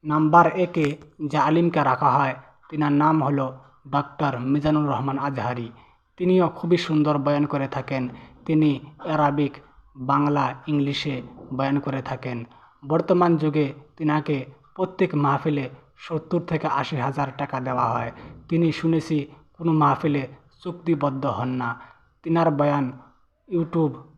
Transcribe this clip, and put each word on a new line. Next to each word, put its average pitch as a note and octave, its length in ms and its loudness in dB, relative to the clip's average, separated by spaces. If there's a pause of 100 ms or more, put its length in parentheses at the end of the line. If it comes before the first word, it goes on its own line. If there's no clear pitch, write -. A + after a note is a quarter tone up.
নাম্বার D#3 420 6
একে E3 500 0 (280)
যে D3 140 -2
আলিমকে D#3+ 460 2
রাখা C3 260 2
হয়, C3+ 240 2 (360)
তিনার D3 220 0
নাম D3+ 320 4
হলো C3+ 340 -2 (300)
ডাক্তার C#3+ 520 -2
মিজানুর D3 480 2
রহমান C3+ 300 -2
আজহারি। B2 540 -4 (440)
তিনিও F3+ 320 4
খুবই F3 280 0
সুন্দর D3+ 420 2
বয়ান C#3+ 280 2
করে C#3 220 -2
থাকেন। C3 400 -6 (380)
তিনি D#3 340 2 (240)
অ্যারাবিক, D3 480 0 (440)
বাংলা, C#3 580 0 (120)
ইংলিশে C#3+ 560 -2 (320)
বয়ান C3+ 260 0
করে C3+ 220 -6
থাকেন। B2 420 -8 (420)
বর্তমান E3+ 500 4
যুগে D3 380 0 (220)
তিনাকে D3+ 500 -2 (280)
প্রত্যেক F#3 400 -2
মাহফিলে C#3+ 560 0 (260)
সত্তর - 440 -4
থেকে E3 260 -4
আশি C#3+ 300 -2
হাজার C3+ 320 -2 (100)
টাকা C3+ 220 -4
দেওয়া B2+ 320 0
হয়। A#2 200 -4 (360)
তিনি E3 240 2
শুনেছি D#3 540 0 (320)
কোনো E3 140 0
মাহফিলে C#3+ 560 2 (340)
চুক্তিবদ্ধ D3 640 -2
হন B2 220 -4
না। B2+ 320 -6 (420)
তিনার E3 280 2
বয়ান C#3+ 420 0 (600)
YouTube E3 420 0 (240)